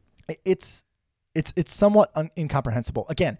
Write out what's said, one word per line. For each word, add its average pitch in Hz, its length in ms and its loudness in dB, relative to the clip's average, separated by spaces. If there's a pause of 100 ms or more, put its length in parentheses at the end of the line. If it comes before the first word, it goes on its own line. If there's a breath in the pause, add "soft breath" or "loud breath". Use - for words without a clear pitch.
(300)
I-, - 160 -10
it's, - 360 -2 (520)
it's, - 240 -2
it's - 160 -2
somewhat 208 420 4
un-, 156 220 -4
incomprehensible. 123 720 -4
Again, 143 300 -2